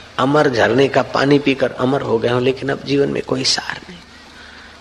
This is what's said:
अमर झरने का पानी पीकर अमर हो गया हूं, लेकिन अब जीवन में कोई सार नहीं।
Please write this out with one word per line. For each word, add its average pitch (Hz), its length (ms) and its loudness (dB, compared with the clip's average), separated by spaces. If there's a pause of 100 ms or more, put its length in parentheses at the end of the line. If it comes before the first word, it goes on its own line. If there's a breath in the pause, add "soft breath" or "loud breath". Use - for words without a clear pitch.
(200)
अमर 143 300 2
झरने 117 380 4
का 131 160 2
पानी 139 360 2
पीकर 135 340 0
अमर 131 280 -2
हो 117 180 0
गया 120 140 0
हूं, 123 100 0
लेकिन 131 260 -2
अब 135 140 -6
जीवन 139 260 0
में 139 140 -4
कोई 131 220 -4
सार - 340 -4
नहीं। 175 200 -20 (800 loud breath)